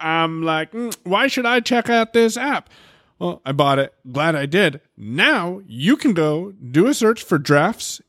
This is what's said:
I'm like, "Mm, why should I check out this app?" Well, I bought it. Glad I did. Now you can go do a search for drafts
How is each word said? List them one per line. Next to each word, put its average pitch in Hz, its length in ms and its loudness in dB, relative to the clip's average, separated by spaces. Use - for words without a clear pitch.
I'm 165 420 -2
like, 160 300 -4
"Mm, 233 300 -8
why 202 240 0
should 254 180 -2
I 240 160 2
check 240 280 -2
out 226 220 2
this 226 240 2
app?" 247 340 -4
Well, 175 240 -6
I 135 80 -6
bought 139 280 2
it. - 160 -2
Glad 156 240 0
I 143 100 -2
did. 156 340 0
Now 180 680 -2
you 156 320 0
can 254 160 0
go 165 380 -2
do 139 340 0
a 285 80 2
search 226 300 0
for 151 160 0
drafts 147 680 0